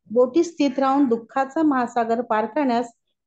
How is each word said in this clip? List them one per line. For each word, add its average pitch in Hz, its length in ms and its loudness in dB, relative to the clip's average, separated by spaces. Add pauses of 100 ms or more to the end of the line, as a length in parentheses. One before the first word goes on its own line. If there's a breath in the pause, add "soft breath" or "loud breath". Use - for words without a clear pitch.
(120)
बोटीत 254 320 2
स्थित 285 360 -2
राहून 269 260 2
दुःखाचा 262 580 -2
महासागर 240 580 0
पार 220 240 -2
करण्यास 247 460 -2 (360)